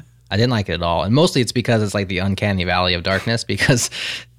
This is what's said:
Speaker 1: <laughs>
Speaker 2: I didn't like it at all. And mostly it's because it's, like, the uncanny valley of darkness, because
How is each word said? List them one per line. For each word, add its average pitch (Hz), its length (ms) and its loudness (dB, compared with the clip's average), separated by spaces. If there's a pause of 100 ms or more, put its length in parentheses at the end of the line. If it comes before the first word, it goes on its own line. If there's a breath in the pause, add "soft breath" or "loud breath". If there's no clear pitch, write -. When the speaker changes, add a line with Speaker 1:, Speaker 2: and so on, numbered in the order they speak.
Speaker 1:
<laughs> - 240 -20
Speaker 2:
I 98 60 -2
didn't 123 140 2
like 107 180 -2
it 85 40 -2
at 82 80 -4
all. 85 220 0
And 101 100 0
mostly 147 280 4
it's 117 100 -2
because 113 320 2
it's, 101 100 -2
like, 101 140 -2
the 90 120 -2
uncanny 98 440 0
valley 90 300 2
of 85 100 -2
darkness, 98 400 -2
because 117 460 0 (500 loud breath)